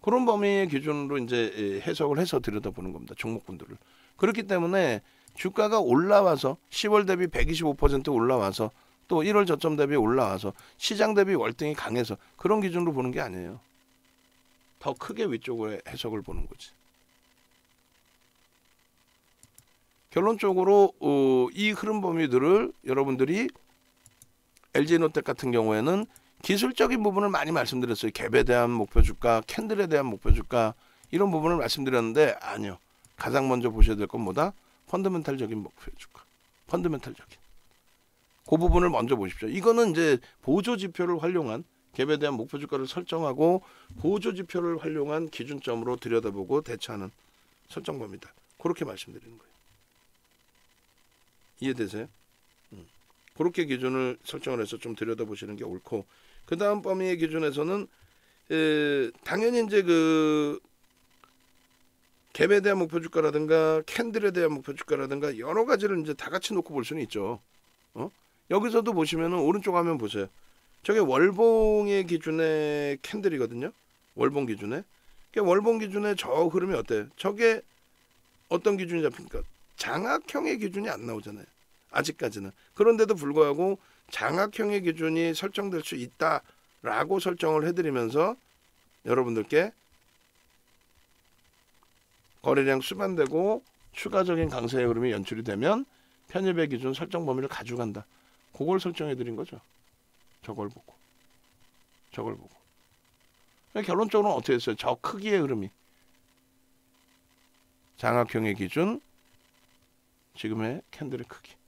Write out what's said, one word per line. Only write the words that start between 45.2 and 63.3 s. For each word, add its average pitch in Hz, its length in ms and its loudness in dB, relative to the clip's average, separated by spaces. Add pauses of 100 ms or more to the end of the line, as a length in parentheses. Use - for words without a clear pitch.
기준점으로 123 640 -6
들여다보고 113 640 -2
대처하는 104 500 -10 (580)
설정 151 300 -10
범위다. 104 340 -14 (280)
그렇게 170 240 -4
말씀드리는 113 540 -14
거예요. - 140 -20 (2000)
이해되세요? 117 480 -4 (640)
음. 92 140 -20 (480)
그렇게 170 300 -2
기준을 127 600 -2
설정을 131 360 -6
해서 107 160 -6
좀 117 180 -10
들여다보시는 107 600 -6
게 117 80 -12
옳고, 101 400 -8 (400)
그 170 140 -4
다음 202 240 0
범위의 185 340 -2
기준에서는, 160 680 -2 (640)
에, 151 600 2 (140)
당연히 226 400 2
이제 202 180 2
그 160 800 4 (1700)
갭에 190 280 4
대한 202 160 2
목표 165 220 -2
주가라든가 156 840 2